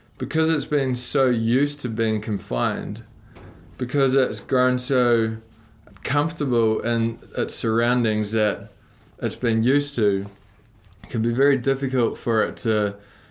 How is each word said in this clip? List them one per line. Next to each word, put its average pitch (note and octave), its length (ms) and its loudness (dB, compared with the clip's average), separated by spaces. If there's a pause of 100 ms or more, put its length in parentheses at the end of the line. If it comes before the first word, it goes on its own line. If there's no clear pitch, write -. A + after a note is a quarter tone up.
(180)
Because D#3+ 320 0
it's D3 160 0
been C3+ 280 0
so C3 360 2
used B2 500 2
to B2 80 -4
being A2 320 0
confined, G#2+ 840 -4 (760)
because C3 360 0
it's A#2 260 0
grown B2+ 360 2
so A#2+ 640 2 (640)
comfortable C3 760 0
in A2+ 380 0 (160)
its A#2 200 -2
surroundings A2+ 800 0
that G#2+ 400 0 (500)
it's A2+ 140 -2
been A2+ 260 0
used C#3 340 2
to, G2+ 300 2 (760)
it - 60 -18
can A2+ 140 -2
be A#2 100 0
very C#3 240 4
difficult C3 600 -2
for A2+ 240 0
it F#2 160 -2
to, G#2 380 0 (340)